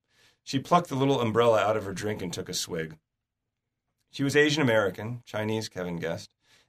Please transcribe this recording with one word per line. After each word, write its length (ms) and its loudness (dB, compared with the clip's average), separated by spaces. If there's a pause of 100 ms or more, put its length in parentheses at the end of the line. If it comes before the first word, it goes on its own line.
(420)
She 160 -4
plucked 300 2
the 80 -6
little 240 2
umbrella 420 4
out 140 2
of 80 -4
her 80 -8
drink 300 -6
and 100 -6
took 160 -8
a 60 -8
swig. 440 -6 (1120)
She 120 -8
was 140 0
Asian 260 4
American, 640 0
Chinese, 440 -4
Kevin 280 -6
guessed, 380 -6 (340)